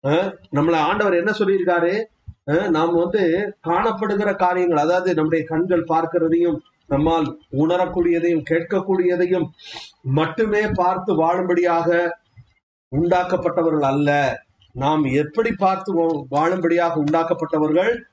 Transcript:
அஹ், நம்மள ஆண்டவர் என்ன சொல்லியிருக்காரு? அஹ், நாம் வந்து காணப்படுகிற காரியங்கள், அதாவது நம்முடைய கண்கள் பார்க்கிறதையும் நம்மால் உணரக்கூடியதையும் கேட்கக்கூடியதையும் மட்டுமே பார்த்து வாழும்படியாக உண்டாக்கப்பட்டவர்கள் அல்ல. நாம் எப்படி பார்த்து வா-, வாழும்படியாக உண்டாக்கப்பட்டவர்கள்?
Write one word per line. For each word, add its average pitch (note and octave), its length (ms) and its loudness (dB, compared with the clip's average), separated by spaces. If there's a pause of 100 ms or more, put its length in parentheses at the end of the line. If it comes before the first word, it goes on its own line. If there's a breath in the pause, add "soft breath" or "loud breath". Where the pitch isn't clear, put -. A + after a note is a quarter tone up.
அஹ், E3 300 -2 (200)
நம்மள D#3 220 2
ஆண்டவர் F#3 400 0
என்ன F3 160 0
சொல்லியிருக்காரு? F#3 720 0 (420)
அஹ், F3 220 0
நாம் E3+ 260 0
வந்து F#3 600 0 (100)
காணப்படுகிற G3 720 -2
காரியங்கள், F3+ 420 2
அதாவது F3+ 360 2
நம்முடைய D#3 300 0
கண்கள் E3 400 0
பார்க்கிறதையும் E3 720 0 (300)
நம்மால் D3+ 540 0 (120)
உணரக்கூடியதையும் E3+ 1000 0
கேட்கக்கூடியதையும் F3+ 960 0 (560 loud breath)
மட்டுமே G3+ 680 0
பார்த்து F#3 440 0
வாழும்படியாக E3+ 960 0 (840)
உண்டாக்கப்பட்டவர்கள் E3+ 920 0
அல்ல. C#3+ 540 0 (340)
நாம் D3 320 0
எப்படி D3+ 480 0
பார்த்து F#3+ 420 -2
வா-, E3 360 0
வாழும்படியாக E3+ 760 0
உண்டாக்கப்பட்டவர்கள்? E3 960 0 (120)